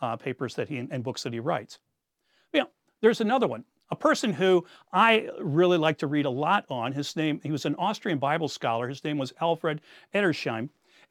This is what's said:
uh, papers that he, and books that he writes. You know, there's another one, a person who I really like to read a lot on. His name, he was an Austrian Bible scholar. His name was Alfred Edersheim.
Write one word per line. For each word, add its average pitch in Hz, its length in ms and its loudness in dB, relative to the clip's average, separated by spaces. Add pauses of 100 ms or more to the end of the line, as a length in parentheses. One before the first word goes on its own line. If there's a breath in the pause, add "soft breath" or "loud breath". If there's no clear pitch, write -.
uh, 113 160 -4
papers - 380 -8
that 123 120 -4
he, 139 120 -8
and 120 240 -8
books 123 200 -8
that 123 80 -8
he 117 80 -6
writes. 123 380 -6 (760)
You 294 80 4
know, - 80 -4 (320)
there's 226 200 6
another 226 260 2
one, 117 160 -8 (280)
a - 40 -4
person 277 380 2
who 180 320 4 (260 loud breath)
I 220 380 4 (100)
really 175 380 4
like 156 220 2
to 151 80 -2
read 143 180 0
a 135 60 -2
lot 151 380 0
on. 123 220 -4
His 143 240 -6
name, 156 280 -2
he 147 80 -6
was 151 140 -2
an 147 100 -2
Austrian 190 420 -2
Bible 147 320 -2
scholar. 120 400 -4
His 139 140 -10
name 147 160 -4
was 131 200 -6
Alfred 165 400 -2 (340 loud breath)
Edersheim. 147 560 -2 (420 soft breath)